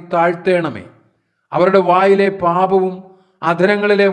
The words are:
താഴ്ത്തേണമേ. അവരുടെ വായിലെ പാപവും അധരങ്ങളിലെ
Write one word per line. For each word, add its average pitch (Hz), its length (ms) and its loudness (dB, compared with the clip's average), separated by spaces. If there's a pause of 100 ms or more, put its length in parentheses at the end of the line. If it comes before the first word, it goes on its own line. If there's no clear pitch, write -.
താഴ്ത്തേണമേ. 170 760 -2 (680)
അവരുടെ 185 300 2
വായിലെ 190 480 2
പാപവും 185 680 -2 (460)
അധരങ്ങളിലെ 202 720 0